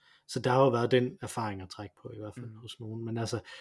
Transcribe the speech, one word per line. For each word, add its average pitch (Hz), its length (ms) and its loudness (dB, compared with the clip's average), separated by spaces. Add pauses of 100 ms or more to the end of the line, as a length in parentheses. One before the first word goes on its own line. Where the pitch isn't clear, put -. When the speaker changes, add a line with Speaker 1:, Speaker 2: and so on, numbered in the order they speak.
(260)
Speaker 1:
så - 140 -4
der 123 100 2
har 127 120 6
jo 139 60 8
været 120 220 4
den 127 320 4
erfaring 107 400 -6
at 90 60 -12
trække - 340 -12
på, 107 100 -14
i 107 60 -14
hvert 104 160 -12
fald 120 120 -12
Speaker 2:
Mm. 110 80 -14
Speaker 1:
hos 113 260 -16
nogen. 113 240 -8
Men 113 140 -4
altså, 113 220 -2 (200)